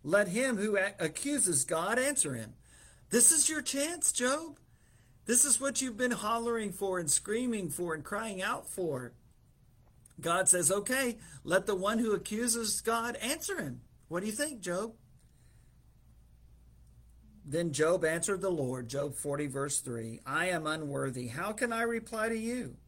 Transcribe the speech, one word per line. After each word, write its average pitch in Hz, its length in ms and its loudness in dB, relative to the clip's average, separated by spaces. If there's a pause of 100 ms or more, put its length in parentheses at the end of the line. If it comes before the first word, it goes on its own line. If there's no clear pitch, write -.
Let 185 240 4
him 233 300 0
who 202 200 2
a-, 196 220 0
accuses 175 640 0
God 175 340 0
answer 190 380 0
him.'" 113 200 -10 (560)
This 226 200 8
is 320 160 4
your 311 140 -2
chance, 302 500 0
Job. 285 480 -2 (680)
This 247 160 6
is 269 160 4
what 269 220 -2
you've 240 160 -6
been 247 140 2
hollering 226 600 0
for 185 280 -2
and 156 100 -2
screaming 220 640 0
for 170 240 -2
and 147 80 -10
crying 208 400 -4
out - 260 -4
for. 135 440 -4 (1080)
God 180 260 2
says, 180 240 4
"Okay, 240 460 0 (260)
let 185 220 2
the 208 80 0
one 196 240 0
who 226 140 2
accuses 226 680 0
God 233 340 0
answer 320 440 -4
him." 135 220 -6 (260)
What 170 120 -4
do 208 80 -2
you 214 40 -2
think, 247 300 -4
Job? 185 320 -4 (2500)
Then 160 300 -2
Job 160 320 4
answered 170 360 0
the 190 100 2
Lord, 127 360 -2
Job 139 280 -2
forty, 143 320 -2
verse 139 320 0
three, 113 480 -6
"I 165 220 0
am 160 180 0
unworthy. 135 640 -2
How 180 240 -4
can 233 200 -2
I 226 80 0
reply 226 480 -2
to 226 80 0
you? 226 400 -4 (100)